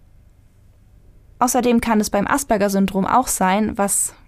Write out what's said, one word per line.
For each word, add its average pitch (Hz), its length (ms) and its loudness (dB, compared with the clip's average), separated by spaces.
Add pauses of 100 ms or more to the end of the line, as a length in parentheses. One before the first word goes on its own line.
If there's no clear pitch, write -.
(1400)
Außerdem 240 420 2
kann 226 180 2
es 208 120 -2
beim 202 160 -2
Asperger-Syndrom 196 800 0
auch 254 200 2
sein, 202 480 0
was - 380 -2 (140)